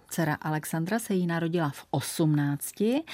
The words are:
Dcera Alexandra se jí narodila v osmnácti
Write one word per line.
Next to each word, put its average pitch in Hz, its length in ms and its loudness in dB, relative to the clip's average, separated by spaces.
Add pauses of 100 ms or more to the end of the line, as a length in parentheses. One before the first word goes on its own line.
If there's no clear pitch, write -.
Dcera 156 240 2
Alexandra 160 680 -2
se 226 140 -4
jí 180 140 2
narodila 170 420 0
v - 220 -10
osmnácti 156 1120 0 (100)